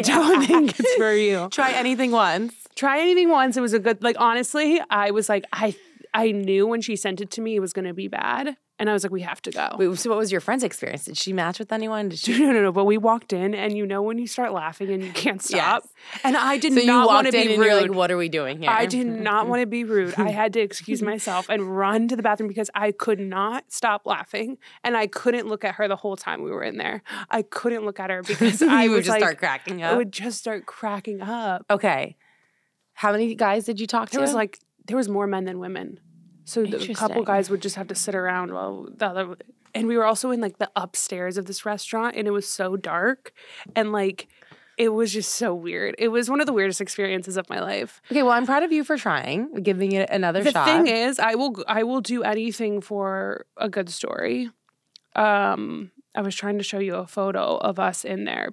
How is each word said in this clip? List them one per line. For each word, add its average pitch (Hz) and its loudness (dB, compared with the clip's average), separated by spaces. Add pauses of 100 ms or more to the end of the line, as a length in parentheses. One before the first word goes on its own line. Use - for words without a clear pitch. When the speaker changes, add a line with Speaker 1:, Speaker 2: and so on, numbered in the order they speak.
Speaker 1:
yeah. 294 4
Speaker 2:
don't 311 6
think 302 4
it's 240 4
for 220 4
you. 196 2
Speaker 1:
<laughs> 196 -10
Try 262 2
anything 254 2
once. 214 2 (200)
Speaker 2:
Try 277 2
anything 359 6
once. 262 4
It - 2
was 226 2
a 226 4
good, 202 2
like, 233 2
honestly, 269 2
I 208 2
was 208 0
like, 202 2
I, 208 0 (400)
I 220 2
knew 196 2
when 233 0
she 214 -4
sent 190 -4
it 202 -8
to 226 -6
me, 220 -2
it 196 2
was 185 -4
gonna 185 -4
be 190 -8
bad. - -4 (220)
And 214 0
I 208 2
was 196 0
like, 185 -4
"We 185 -4
have 156 -8
to - -8
go." 160 -4
Speaker 1:
Wait, 185 2
so 233 -4
what 214 2
was 214 0
your 180 0
friend's 240 0
experience? - -8
Did 156 -12
she - -4
match 180 -2
with 208 -12
anyone? 220 -4
Did 165 -8
she 226 -2
Speaker 2:
<laughs> 254 4
No, 277 6
no, 220 6
no. 190 4
But 196 2
we 214 6
walked 226 2
in, 190 0
and 208 -2
you 208 -2
know 196 -2
when 226 -2
you 240 -4
start 226 -4
laughing 170 -6
and 190 -2
you 185 -10
can't 190 -2
Speaker 1:
Yes. - -6
Speaker 2:
stop? 185 0 (400)
And 269 4
I 269 4
did 277 2
Speaker 1:
So 254 8
you 240 4
Speaker 2:
not 247 8
Speaker 1:
walked 214 8
Speaker 2:
wanna 262 6
Speaker 1:
in 254 4 (160)
Speaker 2:
be 214 4
Speaker 1:
and 214 4
you're 208 8
like, 196 4
Speaker 2:
rude. 190 -2
Speaker 1:
"What 180 2
are 180 2
we 170 0
doing 151 -4
here?" 165 2
Speaker 2:
I 226 4
did 247 -2
not 220 0
wanna 240 0
be 233 -4
rude. 196 2
I 208 2
Speaker 1:
<laughs> 208 -2
Speaker 2:
had 220 2
to 233 2
excuse 214 -4
myself 202 -2
and 190 -2
run 214 2
to 254 0
the 226 -4
bathroom 214 0
because 202 -6
I 208 0
could 202 -2
not 196 -4
stop 208 -2
laughing, 214 -6 (240)
and 240 0
I 214 2
couldn't 240 -2
look 214 -6
at 185 -4
her 208 0
the 196 -2
whole 196 -6
time - -8
we 76 -8
were - -6
in - -6
there. - -6 (280)
I 220 0
couldn't 226 -6
look 202 -8
at 190 -6
her 185 -6
Speaker 1:
<laughs> 180 -12
Speaker 2:
because 220 2
Speaker 1:
You 320 6
Speaker 2:
I 226 6
Speaker 1:
would 220 4
Speaker 2:
was 170 2
Speaker 1:
just 190 0
Speaker 2:
like, 220 4
Speaker 1:
start 165 2
cracking 170 -4
Speaker 2:
I 165 0
Speaker 1:
up? 240 4
Speaker 2:
would 208 -2
just 202 -8
start 214 -8
cracking 202 -8
up. 202 -4
Speaker 1:
Okay. 190 0 (800)
How 208 0
many 226 0
guys 208 2
did 220 -4
you 220 -6
talk 226 -2
Speaker 2:
There 262 -2
was, 277 2
Speaker 1:
to? 285 0
Speaker 2:
like, 214 -2 (280)
there 220 -4
was 240 0
more 202 0
men 190 -4
than 185 -8
women. 180 -10 (440)
So - -2
the 208 0
couple - -4
Speaker 1:
Interesting. 220 -2
Speaker 2:
guys 196 0
would 190 -2
just 196 -6
have 190 -8
to 196 -12
sit 196 -4
around 180 -4
while - -8
the 214 -2
other, 185 -6 (400)
and 226 -2
we 233 0
were 220 4
also 220 2
in, 240 -2
like, 202 -4
the 208 -2
upstairs 185 -4
of 185 -6
this 196 -12
restaurant, 220 -4
and 214 -2
it 208 0
was 202 -2
so 190 -4
dark, 190 -2 (440)
and, 214 2
like, 196 -2 (500)
it 233 2
was 220 2
just 208 -4
so 208 -2
weird. 170 -6
It 233 2
was 233 0
one 277 2
of 294 2
the 294 0
weirdest 196 0
experiences 190 -4
of 185 -4
my - -4
life. 196 -6
Speaker 1:
Okay, 277 2
well, 247 6
I'm 240 4
proud 277 2
of 330 -2
you 302 2
for 302 -2
trying, 190 -2
giving 190 0
it 190 0
another 185 0
Speaker 2:
The 285 4
Speaker 1:
shot. 151 2
Speaker 2:
thing 330 6
is, 233 2
I 226 2
will 269 0
g-, - -8
I 220 0
will 254 0
do 233 -2
anything 214 -2
for 196 -6 (100)
a 226 -2
good 185 -4
story. 233 -4 (640)
Um, 202 0 (220)
I 220 -2
was 196 -4
trying 202 -4
to 196 -4
show 196 -6
you 185 -4
a 185 -6
photo 190 -2
of 190 -2
us 190 -2
in 196 -6
there 58 -6